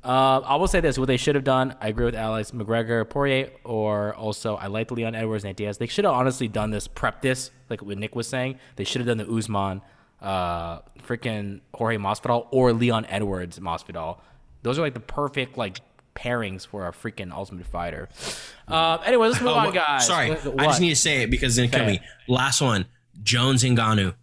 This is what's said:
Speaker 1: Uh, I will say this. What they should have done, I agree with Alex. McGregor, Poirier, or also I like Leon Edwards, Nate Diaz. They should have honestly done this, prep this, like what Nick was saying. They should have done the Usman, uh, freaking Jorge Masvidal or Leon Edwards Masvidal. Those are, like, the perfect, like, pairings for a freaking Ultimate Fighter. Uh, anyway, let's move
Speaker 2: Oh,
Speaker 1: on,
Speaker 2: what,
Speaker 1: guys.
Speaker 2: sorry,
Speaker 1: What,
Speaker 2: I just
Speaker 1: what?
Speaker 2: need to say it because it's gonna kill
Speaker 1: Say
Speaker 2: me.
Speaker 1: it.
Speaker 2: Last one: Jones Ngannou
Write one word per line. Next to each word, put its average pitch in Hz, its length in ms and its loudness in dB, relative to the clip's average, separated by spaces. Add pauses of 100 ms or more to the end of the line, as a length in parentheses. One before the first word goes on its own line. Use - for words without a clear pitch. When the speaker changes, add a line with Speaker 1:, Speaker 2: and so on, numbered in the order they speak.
Speaker 1:
Uh, 131 360 4
I 135 160 2
will 180 120 2
say 180 120 4
this. 139 180 2
What 131 80 2
they 127 100 4
should 143 180 2
have 139 100 2
done, 131 360 2
I 110 80 -4
agree 117 160 0
with 117 100 0
Alex. 110 380 -4
McGregor, 113 560 0
Poirier, 135 420 0 (140)
or 107 500 -2
also 107 420 -4
I - 120 -8
like 110 220 -4
Leon 113 240 -4
Edwards, 110 300 -4
Nate 98 120 -8
Diaz. 104 220 -6
They 120 80 -2
should 202 180 -2
have 170 100 4
honestly 127 340 2
done 107 220 -2
this, 104 160 -4
prep - 340 -4
this, 131 300 -2 (180)
like 110 140 -8
what 101 160 -8
Nick 107 160 -6
was 117 140 -4
saying. 131 300 -4 (180)
They 131 80 -4
should 127 160 -2
have 120 80 0
done 117 100 2
the 107 120 -6
Usman, 101 520 -2 (400)
uh, 87 580 -4 (260)
freaking 107 540 -6 (140)
Jorge 113 220 0
Masvidal 107 540 0
or 127 220 6
Leon 113 360 2
Edwards 95 500 -4
Masvidal. 82 600 -8 (420)
Those 127 160 0
are, 165 40 0
like, 143 120 -2
the 120 60 -10
perfect, 139 580 -4
like, 101 220 -6 (340)
pairings 110 520 -4
for 98 220 -8
a 85 40 -8
freaking 104 400 -10
Ultimate 92 340 -10
Fighter. 85 420 -8 (580)
Uh, 165 380 2
anyway, 226 240 6
let's 247 120 2
move 247 100 2
Speaker 2:
Oh, 240 80 2
Speaker 1:
on, 220 80 4
Speaker 2:
what, 185 80 -2
Speaker 1:
guys. 147 320 2
Speaker 2:
sorry, 156 240 2
Speaker 1:
What, 160 80 -2
Speaker 2:
I - 40 -10
just 139 140 -4
Speaker 1:
what? 147 240 4
Speaker 2:
need 170 100 6
to 143 60 2
say 139 260 2
it 113 80 0
because 123 280 2
it's 123 120 4
gonna 131 140 2
kill - 100 2
Speaker 1:
Say 90 40 -2
Speaker 2:
me. - 60 -10
Speaker 1:
it. - 280 -4
Speaker 2:
Last 131 280 2
one: 110 260 2 (360)
Jones 123 400 4
Ngannou 110 600 4